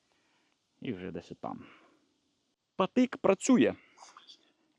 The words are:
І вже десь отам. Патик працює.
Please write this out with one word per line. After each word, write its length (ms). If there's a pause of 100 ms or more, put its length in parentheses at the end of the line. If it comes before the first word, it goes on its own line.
(800)
І 120
вже 180
десь 200
отам. 340 (1120)
Патик 420
працює. 580 (1040)